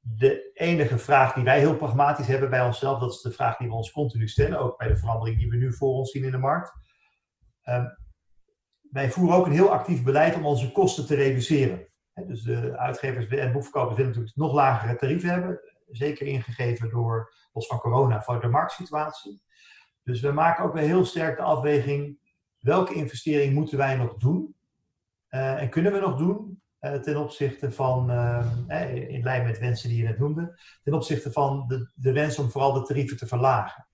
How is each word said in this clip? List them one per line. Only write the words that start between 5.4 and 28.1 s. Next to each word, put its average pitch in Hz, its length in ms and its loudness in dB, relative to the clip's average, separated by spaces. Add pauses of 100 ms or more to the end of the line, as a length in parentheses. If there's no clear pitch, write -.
we 117 80 -2
nu 123 160 0
voor 135 220 0
ons 131 160 -4
zien 131 140 -6
in 131 60 -4
de 127 80 -4
markt. 147 340 -2 (920)
Ehm, 123 240 -2 (1040)
wij 135 200 -2
voeren 180 260 4
ook 180 100 6
een 147 60 0
heel 180 200 6
actief 147 300 0
beleid 151 320 4
om 156 120 -4
onze 131 260 0
kosten 180 340 2
te 151 80 0
reduceren. 131 720 2 (240)
Hè, - 140 -14
dus 110 160 -10
de 120 360 -4
uitgevers 123 480 -4
en 127 260 -2
boekverkopers 127 440 -2
willen 127 140 2
natuurlijk 113 260 -6
nog 147 160 0
lagere 120 440 2
tarieven 175 320 0
hebben, 180 320 -2 (300)
zeker 139 360 -4
ingegeven 120 640 -4
door, 113 440 -2 (180)
los - 140 -8
van 123 120 -2
corona, 120 440 2
voor 120 180 -4
de 120 80 -2
marktsituatie. 151 920 -4 (600)
Dus 123 180 -4
we 143 120 0
maken 160 320 2
ook - 100 0
weer 156 80 0
heel 180 220 4
sterk 160 320 -2
de - 60 -6
afweging, 143 760 0 (400)
welke 180 360 2
investering 139 600 0
moeten 147 240 0
wij 135 180 2
nog 120 200 -2
doen, 160 400 0 (720)
eh, 135 340 -4
en 127 80 -2
kunnen 180 220 2
we 196 60 0
nog 185 200 0
doen, 185 440 -2 (160)
eh, 143 160 -8
ten 143 220 -4
opzichte 143 560 -4
van, 127 380 0